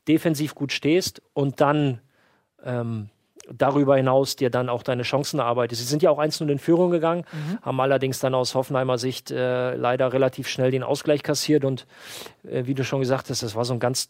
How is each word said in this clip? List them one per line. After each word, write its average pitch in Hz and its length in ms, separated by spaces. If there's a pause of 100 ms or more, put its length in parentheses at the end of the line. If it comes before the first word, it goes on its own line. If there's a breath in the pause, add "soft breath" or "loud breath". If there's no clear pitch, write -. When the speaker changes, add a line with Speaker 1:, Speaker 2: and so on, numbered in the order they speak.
Speaker 1:
defensiv 156 440
gut 135 200
stehst - 480 (120)
und 139 280
dann, 143 400 (600)
ähm, 117 480 (440)
darüber 139 420
hinaus 135 400
dir 127 140
dann 127 200
auch 123 140
deine 123 200
Chancen 143 360
erarbeitest. 120 400
Sie 120 80
sind 147 140
ja 180 80
auch 143 100
eins 151 220
null 151 80
in 139 100
Führung 170 320
gegangen, 170 400
Speaker 2:
Mhm. 160 300
Speaker 1:
haben 131 180
allerdings 135 400
dann 131 160
aus 127 200
Hoffenheimer 127 420
Sicht, 127 340
äh, 127 440
leider 127 360
relativ 131 380
schnell 131 220
den 131 120
Ausgleich 143 400
kassiert 147 400
und, 135 220 (580 loud breath)
äh, 131 220
wie 135 80
du 131 100
schon 135 180
gesagt 127 280
hast, 123 140
das 107 120
war 120 80
so 123 120
ein 117 40
ganz - 300